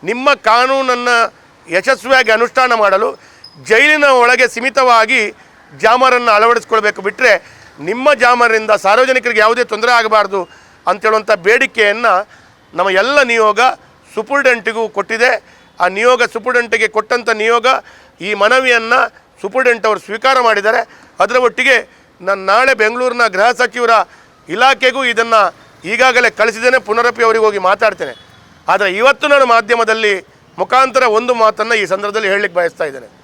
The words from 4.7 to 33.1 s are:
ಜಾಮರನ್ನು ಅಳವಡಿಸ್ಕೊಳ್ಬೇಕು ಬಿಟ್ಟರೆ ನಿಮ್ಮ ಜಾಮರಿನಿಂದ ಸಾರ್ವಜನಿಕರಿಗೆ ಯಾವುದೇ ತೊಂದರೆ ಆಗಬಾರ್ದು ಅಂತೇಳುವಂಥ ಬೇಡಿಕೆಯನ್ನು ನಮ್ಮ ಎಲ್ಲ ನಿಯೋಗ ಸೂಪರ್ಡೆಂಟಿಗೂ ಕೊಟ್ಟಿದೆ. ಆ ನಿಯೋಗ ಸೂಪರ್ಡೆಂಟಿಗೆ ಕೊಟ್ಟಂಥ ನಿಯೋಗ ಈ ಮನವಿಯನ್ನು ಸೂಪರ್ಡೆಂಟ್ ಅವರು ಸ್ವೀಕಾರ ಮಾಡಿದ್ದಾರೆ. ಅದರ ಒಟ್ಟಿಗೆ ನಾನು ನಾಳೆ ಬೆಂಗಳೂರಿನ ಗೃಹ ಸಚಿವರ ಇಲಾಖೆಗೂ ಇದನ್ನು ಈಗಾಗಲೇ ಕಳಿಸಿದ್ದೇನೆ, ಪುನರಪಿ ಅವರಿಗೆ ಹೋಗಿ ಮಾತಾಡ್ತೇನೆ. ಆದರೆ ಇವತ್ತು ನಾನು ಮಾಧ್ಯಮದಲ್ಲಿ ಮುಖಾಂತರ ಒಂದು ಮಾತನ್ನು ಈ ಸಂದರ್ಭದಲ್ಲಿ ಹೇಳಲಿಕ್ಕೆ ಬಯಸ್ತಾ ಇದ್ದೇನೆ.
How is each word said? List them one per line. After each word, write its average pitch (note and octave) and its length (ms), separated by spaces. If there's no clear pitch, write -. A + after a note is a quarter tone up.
ಜಾಮರನ್ನು A#3+ 500
ಅಳವಡಿಸ್ಕೊಳ್ಬೇಕು A3 720
ಬಿಟ್ಟರೆ G#3 580
ನಿಮ್ಮ A#3+ 340
ಜಾಮರಿನಿಂದ A3+ 580
ಸಾರ್ವಜನಿಕರಿಗೆ A#3 680
ಯಾವುದೇ A#3 240
ತೊಂದರೆ A3+ 280
ಆಗಬಾರ್ದು G#3 580
ಅಂತೇಳುವಂಥ G#3+ 440
ಬೇಡಿಕೆಯನ್ನು G#3+ 1000
ನಮ್ಮ F#3 160
ಎಲ್ಲ A#3 320
ನಿಯೋಗ A3 380
ಸೂಪರ್ಡೆಂಟಿಗೂ A3+ 760
ಕೊಟ್ಟಿದೆ. A3+ 420
ಆ F3+ 60
ನಿಯೋಗ A3+ 360
ಸೂಪರ್ಡೆಂಟಿಗೆ A3+ 540
ಕೊಟ್ಟಂಥ A3 420
ನಿಯೋಗ A3+ 380
ಈ G3+ 120
ಮನವಿಯನ್ನು A#3 680
ಸೂಪರ್ಡೆಂಟ್ A#3 440
ಅವರು G#3+ 140
ಸ್ವೀಕಾರ B3+ 480
ಮಾಡಿದ್ದಾರೆ. A3 340
ಅದರ G3+ 160
ಒಟ್ಟಿಗೆ B3+ 540
ನಾನು F#3+ 200
ನಾಳೆ C4 220
ಬೆಂಗಳೂರಿನ A#3+ 540
ಗೃಹ G3+ 240
ಸಚಿವರ A#3+ 420
ಇಲಾಖೆಗೂ B3+ 540
ಇದನ್ನು A3+ 280
ಈಗಾಗಲೇ A#3+ 380
ಕಳಿಸಿದ್ದೇನೆ, A3+ 480
ಪುನರಪಿ A#3 460
ಅವರಿಗೆ A3+ 220
ಹೋಗಿ G3+ 240
ಮಾತಾಡ್ತೇನೆ. G3 440
ಆದರೆ F#3+ 220
ಇವತ್ತು C4+ 260
ನಾನು C#4+ 180
ಮಾಧ್ಯಮದಲ್ಲಿ A3+ 680
ಮುಖಾಂತರ B3+ 460
ಒಂದು B3 300
ಮಾತನ್ನು A3 420
ಈ G#3 100
ಸಂದರ್ಭದಲ್ಲಿ G3+ 420
ಹೇಳಲಿಕ್ಕೆ G3 320
ಬಯಸ್ತಾ E3+ 240
ಇದ್ದೇನೆ. C3+ 260